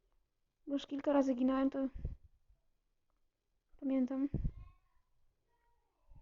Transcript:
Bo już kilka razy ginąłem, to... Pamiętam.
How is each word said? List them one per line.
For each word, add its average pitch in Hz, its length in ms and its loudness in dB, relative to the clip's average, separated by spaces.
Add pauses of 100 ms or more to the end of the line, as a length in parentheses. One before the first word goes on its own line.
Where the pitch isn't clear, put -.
(680)
Bo 277 60 -6
już 277 140 -2
kilka 285 260 0
razy 269 220 4
ginąłem, 262 360 2
to... 269 180 -2 (1900)
Pamiętam. 269 480 0 (1900)